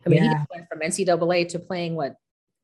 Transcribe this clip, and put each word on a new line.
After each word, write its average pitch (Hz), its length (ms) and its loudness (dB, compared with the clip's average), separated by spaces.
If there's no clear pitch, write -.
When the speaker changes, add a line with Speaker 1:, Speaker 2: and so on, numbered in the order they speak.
Speaker 1:
I - 20 4
mean, 165 140 6
he 156 60 4
Speaker 2:
Yeah. 151 160 0
Speaker 1:
went 170 160 -16
from 156 100 -10
N 160 120 -4
C 196 120 -4
double 170 260 2
A 175 160 2
to 175 120 -10
playing, 170 380 -6
what, 143 180 -6